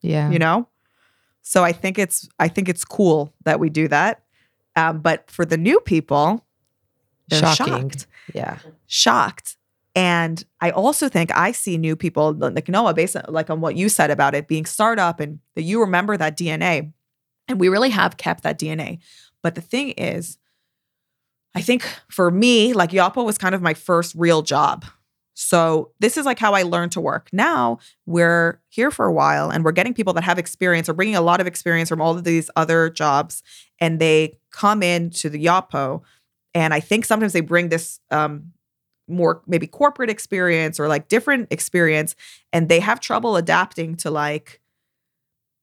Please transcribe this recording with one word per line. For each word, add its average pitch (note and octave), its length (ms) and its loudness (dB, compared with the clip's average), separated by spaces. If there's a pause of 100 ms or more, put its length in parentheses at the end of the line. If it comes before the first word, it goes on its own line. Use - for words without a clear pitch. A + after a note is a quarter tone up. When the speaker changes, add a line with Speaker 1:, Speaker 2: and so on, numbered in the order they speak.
Speaker 1:
Yeah. D3+ 280 -2
Speaker 2:
You E3 100 2
know? E3+ 280 2 (720)
So - 240 2
I E3+ 80 0
think F#3+ 260 -4
it's, - 300 -4 (100)
I D#3+ 80 2
think F#3 220 -2
it's F3 160 -6
cool D#3 480 0 (100)
that D#3 160 0
we E3 100 0
do D#3 200 0
that. E3+ 340 0 (540)
Um, D#3+ 240 0
but D#3+ 280 -2
for - 140 -4
the D#3+ 140 0
new B3 240 4
people, D#3+ 640 0 (840)
they're D#3 140 2
Speaker 1:
Shocking. C3+ 480 0
Speaker 2:
shocked. - 180 -14 (260)
Speaker 1:
Yeah. - 260 -8 (280)
Speaker 2:
Shocked. - 720 0 (360)
And E3+ 520 0 (160)
I E3+ 100 0
also C4+ 380 0
think E3 260 0
I F#3 160 2
see F#3+ 260 -4
new D#3+ 200 -2
people, D#3 340 0
like D3+ 380 -4
Noah, F#3+ 240 2
based E3 240 0
on, - 100 -10
like, D#3 220 -4
on D#3+ 100 -4
what D#3+ 160 -4
you F#3+ 140 0
said D#3 200 2
about C#3 260 2
it D3 120 -4
being D#3 180 -2
startup G3+ 540 0
and D3+ 200 -10 (160)
that E3 80 -6
you G3+ 180 0
remember G3 340 0
that D#3 220 -2
D F3 120 -4
N D#3 120 -4
A. D#3 320 -2 (560)
And G#3+ 100 -4
we F3+ 80 4
really G#3 220 4
have F#3 260 0
kept - 280 -6
that D#3+ 140 -4
D D#3 120 -6
N D#3 100 -6
A. E3+ 200 -10 (420)
But E3+ 140 -4
the E3+ 60 -8
thing C4+ 300 -4
is, - 460 -8 (1160)
I F#3 80 -4
think A#3+ 220 0 (260)
for F3+ 220 2
me, A3+ 400 4
like, F3+ 200 2
Yotpo F#3+ 340 2
was G#3+ 120 -2
kind F#3 160 -2
of F#3+ 80 -2
my E3 120 0
first E3+ 420 -2
real E3 260 4
job. D3 440 0 (480)
So E3 680 0
this A3+ 160 0
is, D4+ 100 -4
like, B3+ 140 -2
how G#3+ 140 4
I G3 100 4
learned F3 300 -2
to F3 80 -6
work. - 320 -6
Now B3+ 460 0 (260)
we're E3+ 640 2
here C4 220 -2
for A3 140 -2
a F#3 60 2
while D3 380 2
and D#3+ 160 -2
we're D#3+ 80 2
getting G3+ 200 0
people F#3+ 200 -2
that E3 100 0
have F3+ 160 0
experience E3+ 480 -2
or E3+ 60 -4
bringing G3+ 220 -2
a F3+ 60 2
lot F3 200 2
of F3+ 60 -2
experience E3 420 -2
from D#3+ 100 -4
all E3 160 0
of F3 80 -8
these E3 320 -2
other D#3+ 340 2
jobs. D3+ 540 -2 (360)
And E3 200 0
they D#3 380 2 (140)
come G#3 320 0
into E3+ 460 -2
the D3+ 140 -6
Yotpo. E3 600 0 (500)
And D#3+ 200 0
I D3+ 60 2
think G#3 240 0
sometimes G#3+ 300 0
they F3+ 80 2
bring E3+ 260 0
this, E3 320 -4 (120)
um, D3+ 420 -2 (540)
more E3+ 380 0
maybe E3+ 220 -2
corporate C#4+ 420 0
experience F3 720 -2
or, D3 80 0
like, D#3 220 -2
different A#3+ 420 0
experience. E3 640 0 (380)
And E3 160 2
they E3 100 6
have G#3+ 200 0
trouble A3+ 360 -2
adapting E3 640 -2
to, E3 140 -6
like, D3+ 480 -6 (1040)